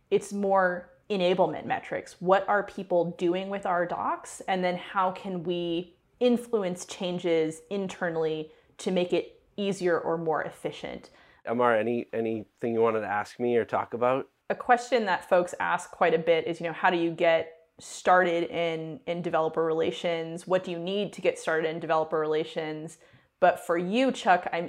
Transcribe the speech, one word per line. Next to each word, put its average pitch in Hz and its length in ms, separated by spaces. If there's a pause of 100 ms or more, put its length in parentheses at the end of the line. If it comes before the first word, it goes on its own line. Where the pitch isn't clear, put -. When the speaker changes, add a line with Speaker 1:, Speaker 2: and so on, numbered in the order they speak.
(120)
Speaker 1:
It's 196 200
more 190 580 (200)
enablement 180 560
metrics. - 540
What 190 280
are 202 140
people 175 560
doing 185 320
with 196 160
our 175 200
docs? 240 600
And 190 160
then 180 140
how 185 340
can 185 320
we 175 520 (260)
influence 220 640
changes 165 840
internally 165 800 (240)
to - 160
make 180 200
it - 280 (160)
easier 185 420
or 165 180
more 160 260
efficient? - 680 (360)
Speaker 2:
Amar, 120 320
any, 117 340
anything 113 600
you 113 60
wanted 113 200
to 104 60
ask 104 340
me 120 160
or 110 80
talk 117 300
about? 123 340 (220)
Speaker 1:
A 202 40
question 240 520
that 180 220
folks 180 300
ask 175 320
quite 175 220
a 165 60
bit 165 280
is, 170 140
you 170 60
know, 160 80
how 185 160
do 180 80
you 170 120
get 165 420 (280)
started 170 720
in, 160 560
in 175 160
developer 160 420
relations? 165 840
What 185 160
do 185 80
you 170 80
need 185 360
to 185 80
get 170 160
started 160 320
in 165 100
developer 160 380
relations? 156 800 (420)
But - 240
for 170 140
you, 226 340
Chuck, 202 400
I'm 170 160